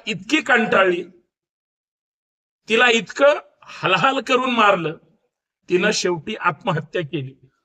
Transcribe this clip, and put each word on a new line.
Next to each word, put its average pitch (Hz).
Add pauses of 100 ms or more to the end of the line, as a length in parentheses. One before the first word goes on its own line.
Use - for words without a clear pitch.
इतकी 220
कंटाळली, 202 (1700)
तिला 233
इतकं 233 (280)
हलहल 269
करून 254
मारलं, 196 (720)
तिनं 190
शेवटी 180
आत्महत्या 175
केली. 135 (300)